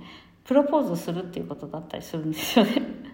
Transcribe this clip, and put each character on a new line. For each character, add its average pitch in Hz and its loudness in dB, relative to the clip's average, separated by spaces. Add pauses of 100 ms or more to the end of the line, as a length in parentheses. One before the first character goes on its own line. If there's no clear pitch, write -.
(440)
プ 262 2
ロ 285 8
ポ 294 4
ー 190 0
ズ - 0
す 175 -4
る 180 -2
っ - -8
て 175 -8
い 165 -4
う 170 -10
こ - -8
と - -10
だ 156 -8
っ - -12
た - -8
り - -10
す - -6
る 156 -4
ん 156 0
で - -4
す - -2
よ 214 10
ね。 - 2 (320)